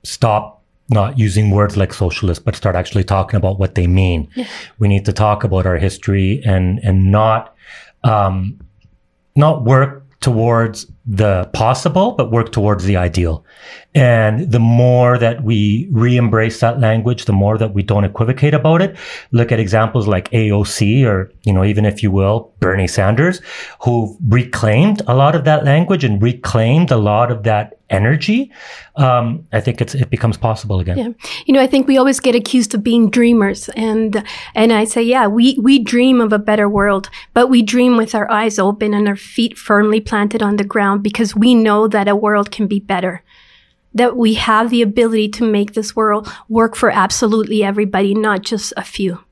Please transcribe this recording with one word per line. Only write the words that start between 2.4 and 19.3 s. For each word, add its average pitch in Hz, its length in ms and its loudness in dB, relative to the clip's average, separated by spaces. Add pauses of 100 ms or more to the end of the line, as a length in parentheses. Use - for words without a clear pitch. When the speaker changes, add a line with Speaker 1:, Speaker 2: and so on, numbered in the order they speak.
Speaker 1:
but 104 100 -4
start 90 220 -2
actually 95 280 -2
talking 95 340 -2
about 98 200 -2
what 95 160 -2
they 90 120 0
mean. 87 480 0
Speaker 2:
Yeah. 247 120 -6 (320)
Speaker 1:
We 104 100 2
need 98 180 0
to 101 80 -2
talk 104 280 0
about 92 220 0
our 90 140 0
history 98 680 -2
and, 95 360 0
and 95 300 2
not, 110 440 0 (500)
um, 98 560 0 (760)
not 147 300 2
work 131 400 0 (160)
towards 117 680 0 (180)
the 98 480 0
possible, 151 600 0
but 117 180 -4
work 113 220 0
towards 101 320 0
the 98 120 2
ideal. 87 480 -2 (480)
And 120 580 2
the 117 100 2
more 123 580 4
that 117 240 -2
we 110 480 0
re-embrace 113 720 0
that 120 180 0
language, 113 460 0
the 107 80 0
more 101 260 2
that 107 160 -4
we 101 80 -2
don't 101 220 0
equivocate 127 500 -2
about 160 260 2
it. 196 160 -2 (360)